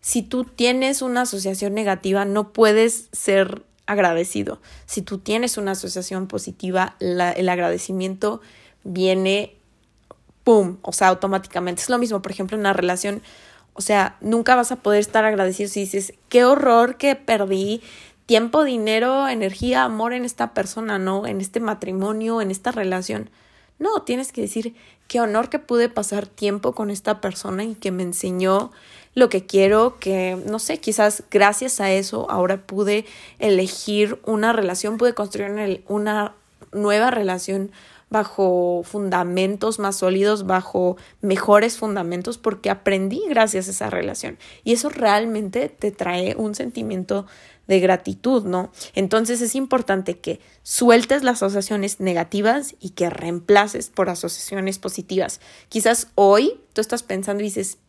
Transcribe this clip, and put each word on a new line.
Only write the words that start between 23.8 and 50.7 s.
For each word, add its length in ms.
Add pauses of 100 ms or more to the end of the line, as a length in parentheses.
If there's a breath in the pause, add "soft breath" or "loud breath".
tienes 300
que 100
decir, 340 (320 soft breath)
"Qué 140
honor 280
que 80
pude 320
pasar 380
tiempo 460
con 160
esta 320
persona 420
y 120
que 160
me 120
enseñó 680 (440 loud breath)
lo 140
que 160
quiero", 540
que, 460
no 140
sé, 200
quizás 520
gracias 480
a 100
eso 400
ahora 280
pude 480 (340 loud breath)
elegir 840
una 260
relación, 460
pude 160
construir 360
una, 180 (200)
una 480 (380)
nueva 360
relación 600 (380 loud breath)
bajo 760
fundamentos 960
más 160
sólidos, 500
bajo 520 (240 loud breath)
mejores 560
fundamentos, 600
porque 320
aprendí 600
gracias 380
a 40
esa 180
relación. 480 (260 loud breath)
Y 100
eso 160
realmente 800
te 220
trae 440
un 180
sentimiento 760 (420 loud breath)
de 100
gratitud, 680
¿no? 260 (240 loud breath)
Entonces 460
es 120
importante 640
que 240 (220 soft breath)
sueltes 600